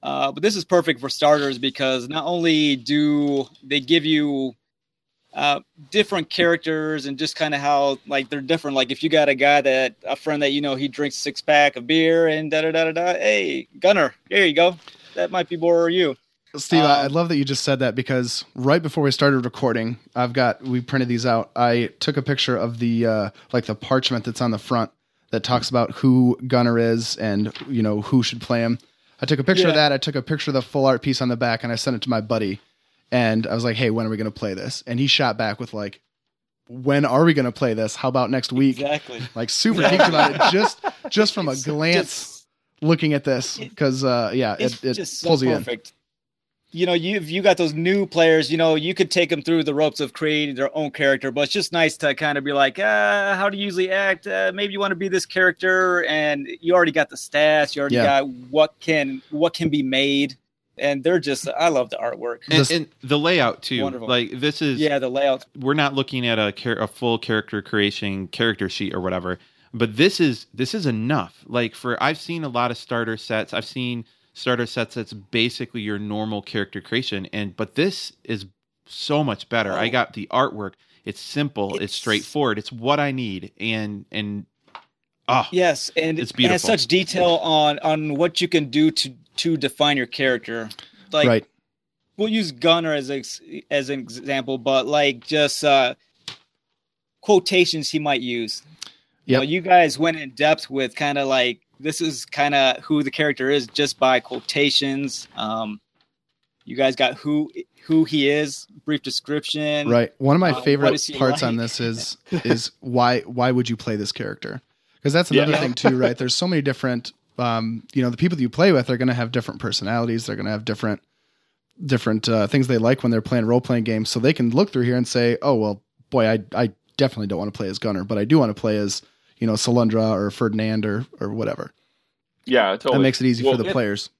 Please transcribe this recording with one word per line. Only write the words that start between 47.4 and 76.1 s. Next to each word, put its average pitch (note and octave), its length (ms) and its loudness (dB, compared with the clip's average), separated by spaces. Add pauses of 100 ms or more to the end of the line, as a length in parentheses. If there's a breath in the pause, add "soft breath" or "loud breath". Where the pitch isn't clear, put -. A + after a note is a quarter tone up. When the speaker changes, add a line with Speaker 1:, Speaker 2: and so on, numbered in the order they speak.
Speaker 1:
got F#3+ 140 6
those E3 180 0
new F#3 320 0
players, D#3+ 460 4
you D#3+ 40 0
know, D#3+ 200 4
you D#3+ 180 -2
could F3+ 160 0
take F3 180 2
them D3+ 140 -2
through E3 220 2
the D3 100 -2
ropes D3+ 240 0
of C#3 140 -6
creating D3+ 420 -2
their C3+ 240 -2
own D3 140 -4
character, C#3 400 0
but C3+ 100 -2
it's C#3 100 -2
just G3 200 -4
nice E3 240 2
to C#3+ 180 0
kinda D3 280 -2
be C#3+ 100 -4
like, C#3 260 2
"Uh, G3+ 560 2
how G3 160 0
do G3 80 -10
you G3+ 60 -4
usually F#3 260 -2
act? G3 380 -2
Uh, F#3+ 260 0
maybe G3+ 180 -4
you G3 60 -8
wanna G3 160 0
be F#3 140 -4
this F3+ 180 -2
character," F#3 760 2
and D3+ 420 0 (140)
you E3+ 140 0
already E3+ 180 6
got D3 180 0
the C3+ 60 -16
stats, D3+ 580 2
you D3 60 -4
already C#3 160 0
Speaker 2:
Yeah. A#2+ 80 4
Speaker 1:
got C#3 240 4 (220)
what D3+ 280 2
can, C#3 420 -2 (100)
what D#3 220 0
can E3 160 -2
be D3 140 0
made, C#3 540 0 (420)
and C#3 240 -2
they're E3+ 160 4
just, C#3 300 -2
I E3 220 0
love C3 200 0
the - 60 -10
artwork. A#2 520 -6
Speaker 3:
And, D#3 120 4
Speaker 2:
This C3+ 100 2
Speaker 3:
and E3 160 -2 (160)
the C#3 160 0
layout D3 440 2
too. B2 200 -4
Speaker 1:
Wonderful. B2+ 240 -6
Speaker 3:
Like, B2 320 0
this D3 240 -2
is, C#3 160 0
Speaker 1:
Yeah, D3 220 0
the B2+ 100 -4
layout. C3+ 360 0 (120)
Speaker 3:
we're C3+ 160 0
not C#3+ 200 0
looking C3+ 300 -4
at A#2 140 0
a G#2 140 0
char-, - 280 -4
a A2 60 -2
full A#2 320 -2
character A2 440 -4
creation G2+ 680 -2
character A2 400 -2
sheet - 260 -6
or F#2 60 -4
whatever, F2+ 400 -6 (340 soft breath)
but A2 220 -2
this F3+ 240 2
is, C#3 340 0
this B2 180 -6
is G3+ 140 -4
enough. A#2 600 -4
Like, A#2+ 260 -2
for, B2 260 -4
I've D3+ 180 0
seen E3+ 260 -8
a C#3+ 40 -6
lot A#2+ 220 -2
of A#2 80 -8
starter A2+ 380 -4
sets. - 360 -6
I've G2+ 140 -4
seen B2 380 -8 (280)
starter A#2+ 340 -2
sets A2+ 280 -6
that's A#2 180 -8
basically A#2 680 -4
your G#2 180 -6
normal G#2 440 -6